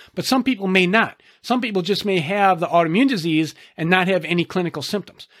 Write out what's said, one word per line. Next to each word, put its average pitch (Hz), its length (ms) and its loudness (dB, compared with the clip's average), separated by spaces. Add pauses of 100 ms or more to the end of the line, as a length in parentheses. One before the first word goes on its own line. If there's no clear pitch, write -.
(140)
But - 120 -6
some 254 180 2
people 196 240 -2
may 185 180 4
not. 196 340 0 (220)
Some 247 180 -2
people 208 220 -2
just 185 220 -4
may 190 160 0
have 185 400 0
the 170 80 -2
autoimmune 170 400 2
disease 160 460 0 (220)
and 165 140 -2
not 185 160 2
have 180 180 0
any 170 200 0
clinical 170 380 -4
symptoms. - 440 -8 (140)